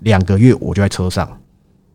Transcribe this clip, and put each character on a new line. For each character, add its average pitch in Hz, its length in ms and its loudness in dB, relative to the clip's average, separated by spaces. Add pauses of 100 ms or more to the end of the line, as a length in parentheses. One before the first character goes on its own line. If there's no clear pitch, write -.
两 101 240 2
个 98 120 0
月， 120 180 4
我 85 200 -6
就 98 60 0
在 98 80 2
车 92 200 -6
上。 - 300 -8 (560)